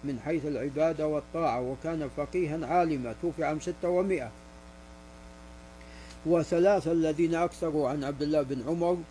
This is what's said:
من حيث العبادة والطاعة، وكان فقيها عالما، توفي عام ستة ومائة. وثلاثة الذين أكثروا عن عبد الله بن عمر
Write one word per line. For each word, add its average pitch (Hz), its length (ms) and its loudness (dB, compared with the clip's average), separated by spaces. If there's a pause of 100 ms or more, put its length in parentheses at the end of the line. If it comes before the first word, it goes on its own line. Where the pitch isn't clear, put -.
من 139 220 -4
حيث 151 200 0
العبادة 151 600 0
والطاعة، 147 540 0
وكان 143 560 -4
فقيها 156 500 -2
عالما، 147 540 2
توفي 165 220 -2
عام 156 160 0
ستة 175 300 -4
ومائة. 180 420 2 (1900)
وثلاثة 170 680 6
الذين 165 440 4
أكثروا 165 540 0
عن 143 140 -2
عبد 139 180 -4
الله 151 200 2
بن 131 260 -2
عمر 170 300 2 (140)